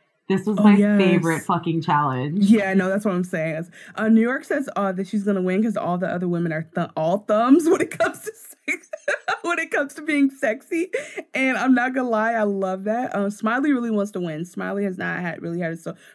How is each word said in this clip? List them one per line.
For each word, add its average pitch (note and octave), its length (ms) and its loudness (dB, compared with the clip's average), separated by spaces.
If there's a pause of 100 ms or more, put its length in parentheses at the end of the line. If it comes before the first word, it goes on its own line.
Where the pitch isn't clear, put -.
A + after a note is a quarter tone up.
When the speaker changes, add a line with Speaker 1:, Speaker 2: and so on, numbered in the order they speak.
(280)
Speaker 1:
This F#3+ 180 0
was G#3 140 -2
Speaker 2:
Oh, G#3 40 4
Speaker 1:
my G#3 120 8
Speaker 2:
yes. G3+ 240 4
Speaker 1:
favorite E3 440 4
fucking E3+ 380 0
challenge. D3 580 0 (120)
Speaker 2:
Yeah, G3 220 4
no, F#3 160 2
that's G#3 160 -2
what G3+ 80 0
I'm F3+ 100 0
saying. E3 440 -6 (280)
Uh, A3 140 0
New A3+ 100 8
York A#3+ 240 0
says, C#4+ 320 -2
uh, G3 160 -2
that F#3 160 -6
she's G#3 160 -4
gonna G3 180 0
win F#3 220 2
'cause A3+ 140 0
all F3 200 -2
the F3 120 -4
other F3+ 180 -4
women F3 240 0
are D#3 120 -6 (120)
th-, F3 220 -4
all E3+ 220 0
thumbs B3 460 4
<laughs> E4 40 4
when F#4 100 6
it - 180 -2
comes E4+ 220 -2
to A4 160 -10
sex, - 540 -12 (260)
<laughs> - 280 -6
when E4+ 160 -2
it D#4+ 120 -4
comes C#4+ 220 -2
to E4 80 -14
being C#4+ 280 2
sexy. C#4 600 -4 (440)
And C4 240 0
I'm B3+ 160 4
not B3+ 200 2
gonna B3+ 160 -2
lie, A3+ 240 0
I A3 100 0
love G3 400 -2
that. A3+ 320 -4
Um, G3+ 160 -2
Smiley A#3+ 400 -2
really A#3+ 200 -2
wants G#3 200 -2
to F#3+ 80 -8
win. E3 240 -6
Smiley F#3+ 400 -6
has F#3 140 -4
not F3 240 -6
had, F3 200 -8
really E3+ 200 -6
had E3 100 -4
a E3 60 -8
so-, E3+ 180 -12 (200)